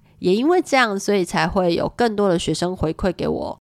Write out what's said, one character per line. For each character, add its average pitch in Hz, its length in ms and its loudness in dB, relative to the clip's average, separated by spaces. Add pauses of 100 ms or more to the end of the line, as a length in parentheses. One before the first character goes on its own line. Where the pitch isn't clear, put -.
(200)
也 180 140 2
因 247 140 2
为 359 160 4
这 - 100 -2
样， 226 240 2
所 202 160 0
以 196 80 2
才 160 240 0
会 180 280 2
有 - 200 0
更 233 220 0
多 202 140 2
的 170 80 2
学 165 160 -2
生 180 200 -2
回 165 200 -2
馈 185 180 -2
给 151 160 -6
我， - 300 -6 (220)